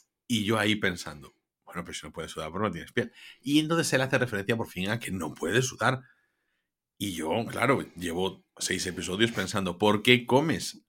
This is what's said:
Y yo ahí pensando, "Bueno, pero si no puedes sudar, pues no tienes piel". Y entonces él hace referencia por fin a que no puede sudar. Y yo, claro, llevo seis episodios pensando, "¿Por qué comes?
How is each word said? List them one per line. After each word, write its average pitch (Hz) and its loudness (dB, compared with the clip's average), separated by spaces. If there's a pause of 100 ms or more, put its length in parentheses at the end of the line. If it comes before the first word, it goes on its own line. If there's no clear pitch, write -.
(280)
Y 110 0
yo 110 2
ahí 104 2
pensando, 82 -4 (300)
"Bueno, 87 -10
pero 87 -12
si - -12
no 76 -12
puedes 80 -10
sudar, 78 -8
pues 95 -4
no 107 0
tienes - -10
piel". - -2 (280)
Y 143 4
entonces 156 0
él 131 4
hace 135 0
referencia 113 0
por 110 -4
fin 92 -6
a 107 0
que - -8
no 82 -6
puede 98 0
sudar. 127 0 (960)
Y 101 -4
yo, 85 -2
claro, 104 2 (160)
llevo 90 -4 (120)
seis 92 -2
episodios 92 0
pensando, 92 -2
"¿Por 107 4
qué 123 6
comes? 135 0